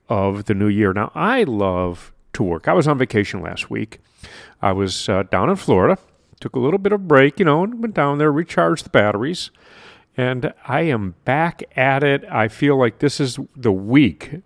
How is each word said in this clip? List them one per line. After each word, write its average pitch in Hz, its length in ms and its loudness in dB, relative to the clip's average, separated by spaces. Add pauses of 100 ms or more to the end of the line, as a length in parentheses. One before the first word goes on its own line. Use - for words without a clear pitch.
of 101 380 -2
the 107 80 0
new 101 120 0
year. 104 260 2
Now, 101 220 -4
I 220 300 0
love 92 680 -4 (200)
to - 100 -4
work. 85 240 -4
I 156 60 2
was 165 160 2
on 143 100 2
vacation 104 440 -2
last 90 280 -10
week. 110 300 -8 (600)
I 101 120 0
was, 95 360 -4
uh, 98 220 2
down 98 200 0
in 196 40 0
Florida, 139 440 2 (420)
took - 160 -8
a 127 40 -2
little 160 200 0
bit 196 120 0
of 196 140 -4
break, 143 320 6
you 202 60 4
know, 156 180 2
and 233 180 -6
went 226 140 -6
down 143 240 0
there, 151 140 2
recharged 170 540 0
the - 40 -20
batteries. 107 600 0 (640)
And 127 380 -4 (100)
I 143 180 -2
am 110 420 -2
back 160 400 -2 (100)
at 135 300 0
it. 139 260 2
I 117 160 2
feel 143 320 2
like 120 220 2
this 143 180 0
is 127 180 -2 (200)
the 120 160 0
week 127 720 0